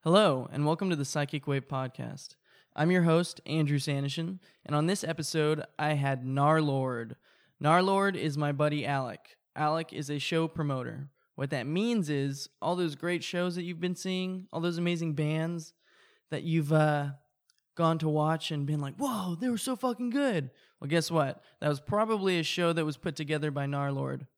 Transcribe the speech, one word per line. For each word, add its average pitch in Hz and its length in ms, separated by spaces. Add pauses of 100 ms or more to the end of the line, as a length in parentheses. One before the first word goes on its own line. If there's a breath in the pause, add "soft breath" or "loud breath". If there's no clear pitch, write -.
Hello, 160 500
and 147 120
welcome 170 260
to 165 60
the 143 80
Psychic 143 420
Wave 139 220
Podcast. 131 680 (400 soft breath)
I'm 165 140
your 180 120
host, 170 440
Andrew 147 320
Sanishin, 143 600 (260 soft breath)
and 147 120
on 151 100
this 196 160
episode, 156 640 (140)
I 151 160
had 139 300
Narlord. 135 920 (480 soft breath)
Narlord 190 540
is 143 220
my 147 140
buddy 147 340
Alec. 131 500 (200)
Alec 156 360
is 143 180
a 147 100
show 165 260
promoter. 139 600 (260)
What 139 160
that 127 160
means 190 440
is 139 380 (140)
all 180 140
those 170 180
great 170 300
shows 175 320
that 180 80
you've 170 160
been 180 160
seeing, 185 560
all 160 80
those 170 180
amazing 165 360
bands 160 580 (580 soft breath)
that 156 140
you've, 160 280
uh, 151 360 (680)
gone 165 240
to 156 100
watch 151 420
and 143 160
been 147 140
like, 139 160
"Whoa, 202 400
they 247 120
were 233 100
so 254 180
fucking 247 340
good." 226 400 (300 soft breath)
Well, 139 80
guess 160 220
what? 151 320 (180 soft breath)
That 151 80
was 143 120
probably 202 580
a 165 60
show 170 280
that 160 120
was 151 120
put 160 200
together 151 340
by 139 160
Narlord. 139 600 (120)